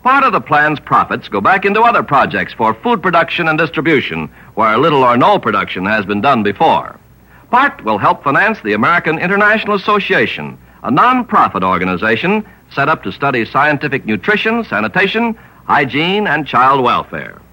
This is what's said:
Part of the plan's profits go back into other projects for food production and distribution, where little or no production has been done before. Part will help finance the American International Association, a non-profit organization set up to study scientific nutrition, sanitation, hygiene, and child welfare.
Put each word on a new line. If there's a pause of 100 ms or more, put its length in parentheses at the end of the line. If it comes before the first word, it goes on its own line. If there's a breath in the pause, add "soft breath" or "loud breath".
Part
of
the
plan's
profits
go
back
into
other
projects
for
food
production
and
distribution, (240 loud breath)
where
little
or
no
production
has
been
done
before. (500 soft breath)
Part
will
help
finance
the
American
International
Association, (260 loud breath)
a
non-profit
organization (240 loud breath)
set
up
to
study
scientific
nutrition,
sanitation, (280 loud breath)
hygiene,
and
child
welfare. (100)